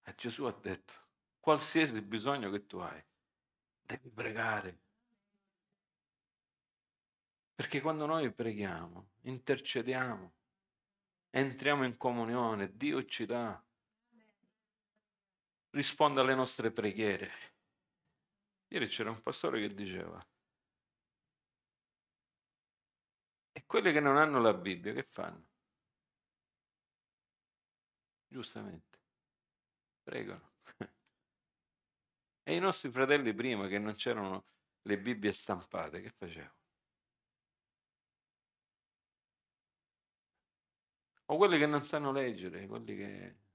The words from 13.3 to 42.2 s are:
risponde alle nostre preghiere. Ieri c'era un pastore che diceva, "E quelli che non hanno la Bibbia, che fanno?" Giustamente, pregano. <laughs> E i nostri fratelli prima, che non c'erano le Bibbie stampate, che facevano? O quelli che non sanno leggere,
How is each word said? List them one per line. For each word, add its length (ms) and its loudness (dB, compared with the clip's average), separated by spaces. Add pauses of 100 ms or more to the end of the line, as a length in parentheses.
risponde 500 4
alle 140 6
nostre 360 0
preghiere. 600 0 (1400)
Ieri 200 0
c'era 220 -4
un 100 -6
pastore 400 -2
che 140 -2
diceva, 500 -8 (3250)
"E 140 -16
quelli 260 6
che 80 6
non 160 6
hanno 240 6
la 140 8
Bibbia, 380 -4
che 100 -4
fanno?" 440 -10 (2750)
Giustamente, 720 -14 (1040)
pregano. 500 -10 (120)
<laughs> 280 -14 (1500)
E 80 0
i 40 2
nostri 320 0
fratelli 420 4
prima, 360 -2
che 100 0
non 160 -4
c'erano 500 -2 (380)
le 160 0
Bibbie 340 0
stampate, 720 -6
che 80 -14
facevano? 520 -14 (4000)
O 120 2
quelli 180 8
che 100 8
non 180 2
sanno 280 -2
leggere, 540 -4